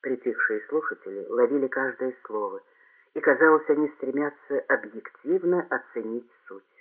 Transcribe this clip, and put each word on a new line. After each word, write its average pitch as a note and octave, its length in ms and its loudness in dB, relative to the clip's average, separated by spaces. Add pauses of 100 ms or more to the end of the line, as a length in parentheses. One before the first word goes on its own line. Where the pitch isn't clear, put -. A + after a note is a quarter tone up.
Притихшие A#2 680 -2
слушатели A2+ 580 -6
ловили B2 400 2
каждое C3 480 -4 (100)
слово, G2+ 360 -6 (540)
и, D#3 40 -2
казалось, D#3 500 6
они D3 280 2
стремятся C#3+ 640 -4 (100)
объективно E3 1000 -2
оценить A#2 640 -6 (160)
суть. G2 160 -18 (180)